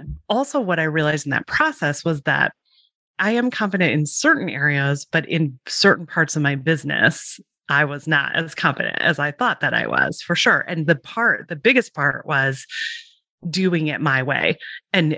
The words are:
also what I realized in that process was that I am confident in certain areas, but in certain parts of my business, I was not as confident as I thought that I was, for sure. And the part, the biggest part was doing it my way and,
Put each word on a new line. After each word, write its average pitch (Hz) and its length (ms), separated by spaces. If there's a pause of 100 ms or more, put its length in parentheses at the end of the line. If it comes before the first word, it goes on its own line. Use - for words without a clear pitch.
(280)
also 269 320
what 180 180
I 160 60
realized 151 420
in 143 40
that - 180
process - 560
was 156 180
that 143 300 (680)
I 196 120
am 247 200
confident 185 420
in 151 120
certain 185 460
areas, 143 600
but 160 160
in 151 400
certain 190 400
parts 160 300
of 151 60
my 143 120
business, 139 840 (300)
I 143 160
was 143 200
not 147 300
as 165 180
confident 131 460
as 156 180
I 147 140
thought 233 280
that 131 120
I - 140
was, - 340
for - 140
sure. 175 340
And 160 180
the 156 100
part, 220 520
the 170 80
biggest 240 380
part 143 320
was 135 400 (840)
doing 175 380
it 143 160
my 135 200
way - 360 (340)
and, 156 260